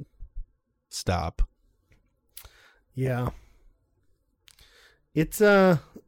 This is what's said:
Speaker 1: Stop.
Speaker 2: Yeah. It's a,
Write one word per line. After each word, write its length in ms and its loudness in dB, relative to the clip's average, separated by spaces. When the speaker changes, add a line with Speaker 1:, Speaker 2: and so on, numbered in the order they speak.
Speaker 1:
Stop. 520 -4
Speaker 2:
Yeah. 360 -6
It's 260 -2
a, 400 4